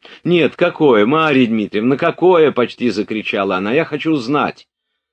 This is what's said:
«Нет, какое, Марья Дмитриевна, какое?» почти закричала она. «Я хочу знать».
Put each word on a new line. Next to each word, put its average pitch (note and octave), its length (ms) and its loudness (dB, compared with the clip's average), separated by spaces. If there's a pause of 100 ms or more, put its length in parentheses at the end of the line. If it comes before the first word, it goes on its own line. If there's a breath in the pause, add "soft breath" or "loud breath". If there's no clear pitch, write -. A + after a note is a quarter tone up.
(240 loud breath)
«Нет, E3 320 0
какое, C#3+ 500 2
Марья C#3+ 400 2
Дмитриевна, A2 520 -2
какое?» E3 560 2
почти A#2+ 360 -2
закричала G2 680 -4
она. G2+ 160 -4
«Я D#3+ 100 2
хочу D#3 320 -4
знать». B2 540 -4 (440)